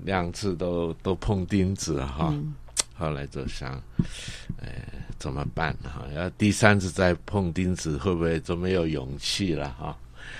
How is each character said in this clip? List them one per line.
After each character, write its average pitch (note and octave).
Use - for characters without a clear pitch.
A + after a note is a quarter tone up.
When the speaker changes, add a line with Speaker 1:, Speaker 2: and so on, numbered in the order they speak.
Speaker 1:
两 F2
次 G2
都， E2+
都 F#2+
碰 F#2+
钉 F#2+
子 D2+
哈。 D2
Speaker 2:
嗯。 D3
Speaker 1:
后 D#2+
来 C#2+
就 C2+
想， C2
呃， -
怎 C#2
么 C#2
办 D#2
哈？ C#2
然 D#2+
后 F#2
第 G#2
三 G#2
次 F#2+
再 F2+
碰 F#2+
钉 F2+
子， D#2
会 F#2
不 E2+
会 E2
就 F2
没 F2+
有 E2+
勇 C#2
气 F2+
了 C#2+
哈？ D2+